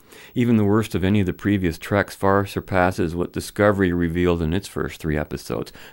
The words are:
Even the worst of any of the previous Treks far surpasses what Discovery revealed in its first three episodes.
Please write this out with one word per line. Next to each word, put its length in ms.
Even 220
the 80
worst 300
of 100
any 160
of 60
the 60
previous 460
Treks 360
far 300
surpasses 720
what 180
Discovery 600
revealed 500
in 100
its 160
first 320
three 160
episodes. 560